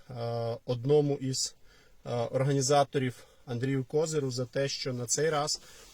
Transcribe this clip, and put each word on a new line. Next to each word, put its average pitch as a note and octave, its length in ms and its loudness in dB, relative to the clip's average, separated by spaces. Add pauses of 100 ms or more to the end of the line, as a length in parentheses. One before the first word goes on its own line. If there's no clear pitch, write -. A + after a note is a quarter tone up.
е, A#2 560 -4
одному C#3 500 2
із, C3 400 -4 (500)
е, B2 100 -4
організаторів C3+ 1080 2 (220)
Андрію C3 380 -2
Козиру D3+ 480 0
за B2+ 140 -4
те, C#3 220 -2
що C3+ 260 -6
на B2 120 -6
цей D3 240 0
раз, D3+ 320 -2 (320)